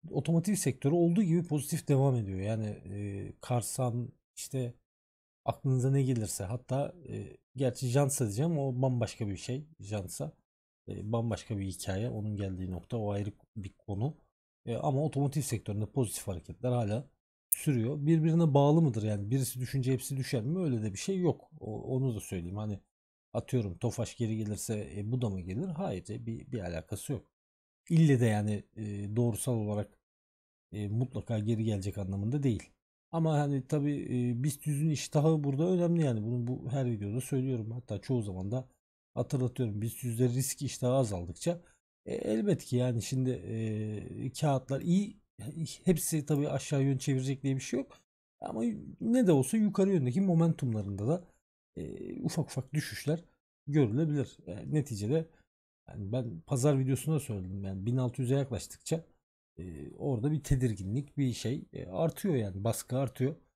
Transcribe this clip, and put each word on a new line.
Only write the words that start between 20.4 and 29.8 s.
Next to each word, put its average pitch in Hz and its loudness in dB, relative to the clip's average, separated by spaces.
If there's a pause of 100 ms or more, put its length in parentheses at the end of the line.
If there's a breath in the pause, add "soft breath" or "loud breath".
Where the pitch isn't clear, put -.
mi? 160 0
Öyle 127 0
de 104 -2
bir 95 -8
şey 196 -2
yok. 170 2
O, 107 -8
onu 131 0
da 101 -4
söyleyeyim. 92 -6
Hani 107 -6 (540)
atıyorum 113 -2
Tofaş - -4
geri 110 0
gelirse, 104 -4
e, 101 -4
bu 123 0
da 117 0
mı 95 -4
gelir? 98 -4
Hayır, 160 -4
e, 113 -8
bir, 113 -8
bir 120 -4
alakası 87 -6
yok. - -10 (580)
İlle 160 8
de 120 6
yani, 104 2 (120)
e, 104 -6
doğrusal 120 0
olarak, 104 -2 (720)